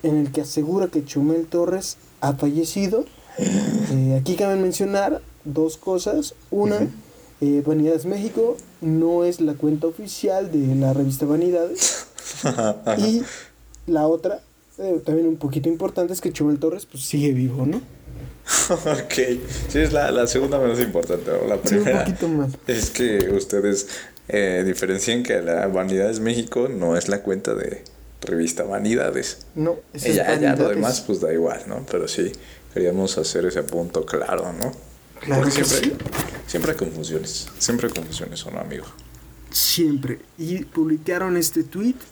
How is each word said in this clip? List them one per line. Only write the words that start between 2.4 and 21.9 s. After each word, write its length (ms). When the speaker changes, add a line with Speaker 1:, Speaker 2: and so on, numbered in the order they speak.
Speaker 2:
<gasps> 360
Speaker 1:
Eh, 260
aquí 160
cabe 220
mencionar 640
dos 320
cosas. 580
Una, 260
Speaker 2:
Ujú. 120
Speaker 1:
eh, 220
Vanidades 420
México 500
no 440
es 180
la 120
cuenta 320
oficial 640
de 240
la 200
revista 320
Vanidades. 800
Speaker 2:
<laughs> 180
Ajá. 400
Speaker 1:
Y 240
la 220
otra, 320
eh, 260
también 240
un 80
poquito 320
importante, 460
es 80
que 100
Chumel 260
Torres, 280
pues, 180
sigue 280
vivo, 340
¿no? 160
Speaker 2:
<laughs> 400
Ok. 440
Sí, 120
es 120
la, 180
la 160
segunda 320
menos 220
importante, 500
¿no? 160
La 160
Speaker 1:
Sí, 140
un 80
Speaker 2:
primera 220